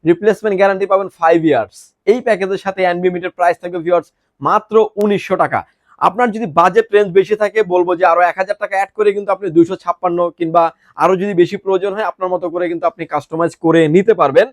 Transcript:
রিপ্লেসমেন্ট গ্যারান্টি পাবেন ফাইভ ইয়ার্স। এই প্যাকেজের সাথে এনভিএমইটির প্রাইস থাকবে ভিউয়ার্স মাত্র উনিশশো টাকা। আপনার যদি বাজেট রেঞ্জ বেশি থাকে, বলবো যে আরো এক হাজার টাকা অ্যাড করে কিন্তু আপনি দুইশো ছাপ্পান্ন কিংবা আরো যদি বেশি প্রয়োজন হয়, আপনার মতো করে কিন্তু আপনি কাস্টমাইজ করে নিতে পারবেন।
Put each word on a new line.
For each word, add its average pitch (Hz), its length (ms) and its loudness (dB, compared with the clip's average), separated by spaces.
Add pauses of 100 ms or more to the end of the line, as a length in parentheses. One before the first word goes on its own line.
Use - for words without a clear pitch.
রিপ্লেসমেন্ট 190 540 0
গ্যারান্টি 196 320 0
পাবেন 190 160 0 (120)
ফাইভ 165 200 4 (100)
ইয়ার্স। 117 260 -2 (360)
এই 254 140 2
প্যাকেজের 196 400 -2
সাথে 190 160 -6 (100)
এনভিএমইটির 180 460 -4
প্রাইস 175 240 2
থাকবে 180 240 -8
ভিউয়ার্স 175 220 0 (340)
মাত্র 202 340 -2 (280)
উনিশশো 196 400 -2
টাকা। 127 180 -2 (400)
আপনার 202 340 0
যদি 220 120 -6 (120)
বাজেট 185 340 2
রেঞ্জ 208 240 2
বেশি 196 240 2
থাকে, 208 180 -2 (140)
বলবো 180 260 2
যে 180 120 2
আরো 170 180 2
এক 165 120 -6
হাজার 190 200 -4
টাকা 196 160 -6
অ্যাড 196 200 -4
করে 208 180 2
কিন্তু 202 200 -8
আপনি 190 200 -10
দুইশো 170 280 2
ছাপ্পান্ন 175 360 -4 (180)
কিংবা 165 260 0 (400)
আরো 180 180 2
যদি 202 200 -4
বেশি 180 220 2
প্রয়োজন 190 320 -2
হয়, 214 160 -4
আপনার 185 220 -8
মতো 180 200 -4
করে 175 180 -4
কিন্তু 170 200 -6
আপনি 170 120 -12 (100)
কাস্টমাইজ 160 380 -4 (120)
করে 165 180 4 (140)
নিতে 202 260 4
পারবেন। 151 320 4